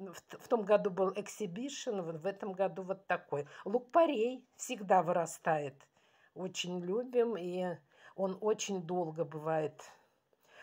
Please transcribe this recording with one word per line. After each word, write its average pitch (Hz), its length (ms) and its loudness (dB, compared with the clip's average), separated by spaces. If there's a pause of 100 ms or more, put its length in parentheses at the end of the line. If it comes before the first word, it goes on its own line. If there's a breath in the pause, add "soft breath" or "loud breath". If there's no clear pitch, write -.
(120)
в - 80 -14
т-, - 180 -16
в - 100 -20
том 226 140 2
году 202 280 6
был 185 260 2
эксибишн, 208 840 -6
вот 165 140 -6
в 156 100 -4
этом 196 260 -4
году 185 300 0
вот 185 240 -6
такой. 147 420 -2 (160 loud breath)
Лук-порей 247 840 2 (100)
всегда 196 460 4
вырастает. 160 720 0 (600 soft breath)
Очень 180 460 -6
любим, 233 560 0
и 180 400 -2 (380 soft breath)
он 190 260 0
очень 214 420 0
долго 165 420 0
бывает, 156 580 -2 (800 loud breath)